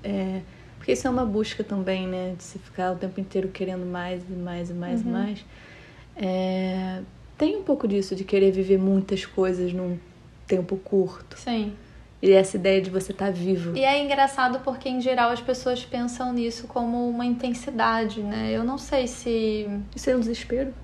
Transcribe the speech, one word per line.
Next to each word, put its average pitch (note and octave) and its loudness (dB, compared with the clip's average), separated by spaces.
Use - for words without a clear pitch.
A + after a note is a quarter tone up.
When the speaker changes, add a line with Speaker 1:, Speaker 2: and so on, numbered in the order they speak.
Speaker 1:
é... F#3+ -2
Porque - 0
isso B3+ 0
é - 2
uma B3 2
busca G#3+ -2
também, F#3+ -2
né? F#3 -4
De F3+ -16
se - -16
ficar F#3 -4
o F3+ -2
tempo F#3+ -6
inteiro F#3+ -2
querendo F#3 -4
mais F3+ -6
e F#3 -10
mais F3 -6
e - -8
mais F3 -2
e A3+ -4
Speaker 2:
Uhum. A#3+ -2
Speaker 1:
mais. G#3+ -2
É... F#3 -2
Tem E4+ 2
um F#4+ -6
pouco C4+ 0
disso, G3 0
de F#3+ -6
querer G3 6
viver F#3+ 4
muitas F#3+ 2
coisas F3+ 0
num F3+ -4
tempo F#3 0
curto. - -2
Speaker 2:
Sim. G#3+ -2
Speaker 1:
E F#3+ 8
essa F#3+ 8
ideia F#3+ 4
de F#3 -2
você F#3+ -4
tá G3 -2
vivo. F3 0
Speaker 2:
E C4+ 2
é C#4 4
engraçado C4+ 2
porque, C4 -4
em B3+ -2
geral, A#3+ 4
as A#3 -2
pessoas B3 -2
pensam B3 -4
nisso A#3 -2
como A#3+ 0
uma A#3+ -2
intensidade, A3+ 0
né? A3 -2
Eu A3+ 0
não B3+ -2
sei C4 0
se A3 -2
Speaker 1:
Isso - -2
é B3+ 6
um B3+ 4
desespero? A#3+ -2